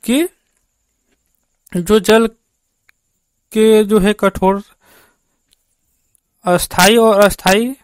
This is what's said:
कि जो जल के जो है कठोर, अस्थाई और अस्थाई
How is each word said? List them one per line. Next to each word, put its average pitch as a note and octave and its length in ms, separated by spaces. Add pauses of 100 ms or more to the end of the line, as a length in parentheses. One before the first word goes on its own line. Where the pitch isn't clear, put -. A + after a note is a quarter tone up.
कि C#4 220 (1500)
जो F3+ 280
जल A3+ 260 (1300)
के G#3+ 320
जो G#3 140
है G3+ 160
कठोर, G3 480 (1800)
अस्थाई F3+ 520
और A3 240
अस्थाई G#3 640